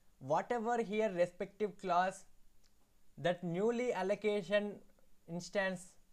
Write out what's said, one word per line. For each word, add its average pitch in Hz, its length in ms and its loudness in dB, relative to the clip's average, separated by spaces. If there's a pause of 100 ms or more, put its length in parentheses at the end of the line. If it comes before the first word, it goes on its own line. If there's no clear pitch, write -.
(200)
whatever 214 640 0
here 214 280 0
respective 180 680 -2
class 185 460 0 (920)
that 175 260 0
newly 226 500 0
allocation 202 800 0 (540)
instance 180 680 -4 (200)